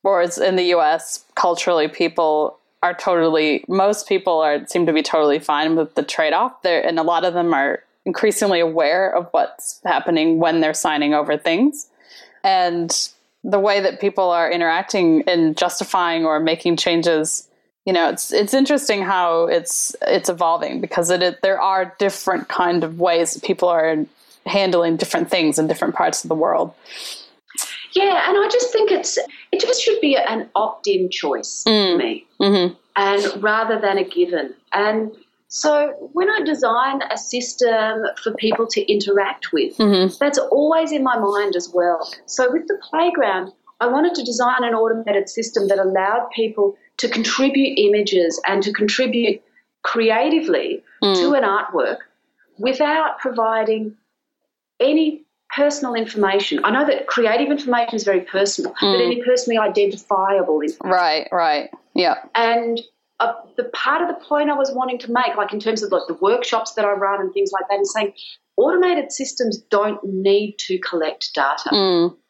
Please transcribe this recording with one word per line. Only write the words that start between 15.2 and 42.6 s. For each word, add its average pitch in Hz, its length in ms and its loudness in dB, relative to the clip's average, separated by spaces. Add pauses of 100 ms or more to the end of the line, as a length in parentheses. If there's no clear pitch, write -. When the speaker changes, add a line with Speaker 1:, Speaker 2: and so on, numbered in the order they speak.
Speaker 1:
and 165 320 2
justifying 170 640 0
or 156 160 0
making 165 380 0
changes, 165 680 0 (380)
you 190 80 -2
know, 170 160 2
it's, - 240 -6
it's 208 220 0
interesting 269 480 2
how 175 420 2
it's, - 500 -2 (120)
it's - 240 2
evolving, 165 500 -2
because 170 300 -2
it, 180 120 2
it, 180 200 -2
there 190 180 0
are 190 380 0
different 190 500 -2
kind 175 340 0
of 165 160 -6
ways 170 360 2
that - 80 -12
people 180 260 0
are 160 220 2 (580)
handling 180 480 2
different 165 340 -4
things 160 280 2
in 160 100 2
different - 260 -2
parts 160 300 -2
of 165 40 -12
the 160 60 0
world. 170 380 0 (1200)
Speaker 2:
Yeah, 392 340 2
and 415 100 2
I 403 140 2
just 494 200 0
think 427 180 2
it's, - 280 0 (320)
it - 100 0
just - 220 0
should - 180 2
be 277 160 4
an 220 380 -2
opt-in 190 560 0
choice - 560 -6
Speaker 1:
Mm. 208 260 4
Speaker 2:
for 165 60 2
me, 113 280 -4 (140)
Speaker 1:
Mm-hmm. 190 340 2 (220)
Speaker 2:
and 202 460 0
rather 220 380 0
than 196 180 0
a 185 60 0
given. 175 500 -2 (180)
And 214 380 0 (380)
so 294 400 2 (240)
when 370 160 0
I 415 160 0
design 262 560 0 (100)
a - 60 -4
system 220 880 -2 (200)
for 220 120 -4
people 220 320 0
to 226 140 -2 (120)
interact 196 600 0
with, 147 260 0
Speaker 1:
Mm-hmm. 190 420 2
Speaker 2:
that's 285 180 2
always 302 540 2
in 294 100 0
my 247 160 2
mind 202 380 0
as 175 160 -6
well. 175 340 0 (200)
So 254 260 0
with 330 160 -2